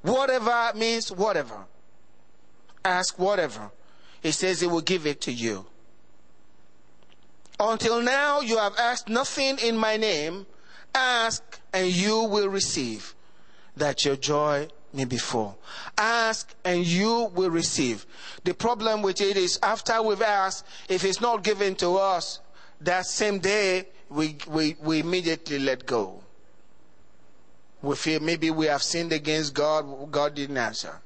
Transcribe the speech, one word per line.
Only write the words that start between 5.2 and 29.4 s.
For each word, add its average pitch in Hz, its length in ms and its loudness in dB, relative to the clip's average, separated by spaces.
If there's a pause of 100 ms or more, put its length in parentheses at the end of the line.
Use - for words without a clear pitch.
to 139 100 -2
you. 113 340 -2 (1900)
"Until 226 440 2
now 285 380 4
you 226 180 2
have 202 200 2
asked 240 300 0
nothing 269 500 0
in 226 200 2
my 220 180 4
name. 190 500 0 (480)
Ask 247 640 2 (140)
and 185 160 2
you 208 360 4
will 208 240 2
receive, 147 680 -2 (600)
that 139 280 2
your 139 120 4
joy 147 520 2 (240)
may 135 140 -2
be 123 100 -2
full." 110 420 -2 (380)
Ask 226 580 2 (100)
and 180 200 4
you 214 500 2
will 185 160 4
receive. 147 560 0 (380)
The 180 100 2
problem 220 480 2
with 196 180 2
it 202 160 4
is 180 260 2
after 226 400 2
we've 208 200 2
asked, 196 440 2 (220)
if 185 140 2
it's 185 180 2
not 226 220 2
given 196 340 2
to 180 200 2
us, 190 440 0 (420)
that 180 240 2
same 208 320 2
day 190 500 2 (220)
we, 151 260 0 (100)
we, 156 340 2
we 156 200 2
immediately 165 580 0
let 135 280 0
go. 170 360 0 (1600)
We 143 140 2
feel 156 240 2
maybe 160 300 2
we 160 160 2
have 143 160 2
sinned 170 300 0
against 151 420 0